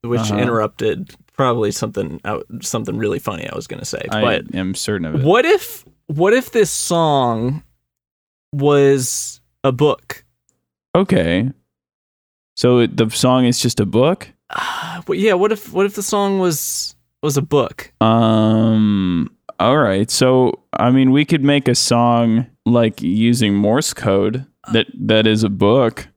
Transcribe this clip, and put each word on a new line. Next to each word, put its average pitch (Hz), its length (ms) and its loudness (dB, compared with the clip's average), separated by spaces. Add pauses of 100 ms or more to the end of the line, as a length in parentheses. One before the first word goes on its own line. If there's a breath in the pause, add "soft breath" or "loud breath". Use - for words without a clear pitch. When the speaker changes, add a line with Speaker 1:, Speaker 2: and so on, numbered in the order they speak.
Speaker 1:
which 117 180 -2
Speaker 2:
Uh-huh. 104 160 -2
Speaker 1:
interrupted 107 720 -2 (240)
probably 117 380 0
something, 98 520 -8
uh, 104 160 -6 (220)
something 113 360 -6
really 107 220 -4
funny 80 300 -8
I - 60 -12
was - 120 -10
gonna - 160 -14
say, - 180 -10 (100)
Speaker 2:
I 107 100 -2
Speaker 1:
but 110 340 -2
Speaker 2:
am 95 200 -4
certain 98 300 -4
of 78 100 -6
it. 135 80 0
Speaker 1:
what 202 220 4
if - 380 0 (260)
what 170 240 2
if 254 180 0
this 214 200 2
song 139 920 0 (880)
was 139 920 2 (220)
a 135 80 2
book? 131 520 -2 (720)
Speaker 2:
Okay. 113 560 0 (1040)
So 123 220 4
it, - 180 0
the 110 120 2
song 127 360 2
is 120 140 0
just - 200 -2
a 107 60 0
book? 131 440 0 (200)
Speaker 1:
Uh, - 560 -8
but - 120 -4
yeah, 202 160 2
what 202 180 2
if, 214 200 -8
what 190 140 0
if 202 100 -6
the 202 80 -8
song 196 360 -2
was, - 560 -4 (260)
was 143 160 -2
a 135 40 0
book? - 500 -2 (100)
Speaker 2:
Um, 110 1300 2 (240)
all 123 180 2
right. 104 320 0
So, 127 540 2 (100)
I 123 180 0
mean, 131 200 4
we 147 140 2
could 151 180 0
make 143 240 2
a 120 80 2
song, 117 720 2 (180)
like, 117 360 2
using 110 540 2
Morse 104 380 0
code 107 520 0 (280)
that, 113 220 2
that 110 320 2
is 110 160 4
a 104 60 2
book. 110 680 2